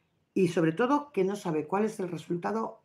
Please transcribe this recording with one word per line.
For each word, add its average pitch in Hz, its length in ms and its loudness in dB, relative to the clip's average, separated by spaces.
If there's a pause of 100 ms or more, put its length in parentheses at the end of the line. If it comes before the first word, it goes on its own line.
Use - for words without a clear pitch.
(340)
y, 185 160 4
sobre 165 240 2
todo, 240 400 0
que 190 100 2
no 196 140 -2
sabe 156 300 -2
cuál 202 180 0
es 214 160 -4
el 180 80 -4
resultado 180 760 -4